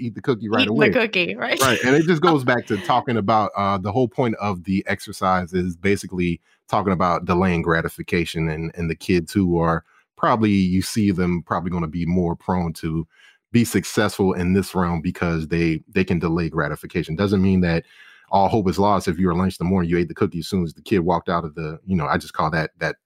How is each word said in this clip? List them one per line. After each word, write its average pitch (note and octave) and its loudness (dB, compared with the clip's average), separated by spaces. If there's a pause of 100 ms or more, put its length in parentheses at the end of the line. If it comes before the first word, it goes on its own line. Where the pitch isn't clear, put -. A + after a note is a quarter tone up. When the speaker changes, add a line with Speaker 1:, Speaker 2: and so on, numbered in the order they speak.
Speaker 1:
eat A2+ -6
the G#2 -14
cookie A#2 -2
right A2+ 2
Speaker 2:
Eating A2 0
Speaker 1:
away. G#3+ 4
Speaker 2:
the G3+ 2
cookie, G3+ -2
right? B3 -4
Speaker 1:
Right. B2 4
And C3 6
it D#3 4
just D#3+ 2
Speaker 2:
<laughs> - -
Speaker 1:
goes D3+ 4
back B2 0
to G#2+ 0
talking A#2+ 0
about, G#2 2
uh, G2 0
the F#2+ -4
whole B2 2
point A#2+ 0
of G2 -4
the F#2+ 0
exercise F#2 -2
is F2+ -2
basically F2+ -2 (280)
talking G2+ 2
about F2 0
delaying F2+ 2
gratification E2 -2
and, D#2+ -6
and F2 -4
the E2 -4
kids F2 0
who F2 2
are E2 0 (320)
probably, A#2 2
you F#2+ 2
see G2+ 0
them F2 0
probably F2 -4
gonna E2+ -4
be E2 -4
more F2 0
prone F2 -2
to D#2+ -6 (460)
be A#2 4
successful G2+ 0
in F2+ 0
this F#2+ 0
realm F2 0
because E2 -4
they, E2 0
they F#2 0
can F#2 0
delay E2 -2
gratification. D#2 -4
Doesn't G2 2
mean F#2+ 4
that E2 0 (460)
all G2 2
hope F#2+ 2
is F2 -2
lost. G2 2
If E2 -2
you're F2+ 2
at E2+ 0
lunch F#2 0
in E2+ -2
the - 0
morning, F2+ 2
you E2+ 2
ate F2 0
the - -12
cookie F2 -2
as D#2 -8
soon F#2 -2
as D#2+ -4
the - -20
kid G2 0
walked E2+ 0
out E2+ -2
of D2+ -10
the, D#2+ -10
you F#2+ -2
know, D2+ 0
I E2 0
just - -6
call D#2+ -2
that, D#2 -2
that, D#2 -4